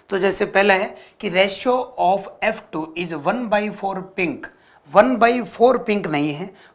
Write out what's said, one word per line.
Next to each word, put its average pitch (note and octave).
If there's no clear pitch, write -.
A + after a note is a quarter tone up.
तो G3
जैसे F#3+
पहला G3
है F#3+
कि G3+
ratio A3+
of F#3
F G#3+
two D#3+
is E3
one A#3
by G#3
four F#3+
pink, D#3+
one A#3+
by A#3
four B3
पिंक G3+
नहीं D3
है, F3+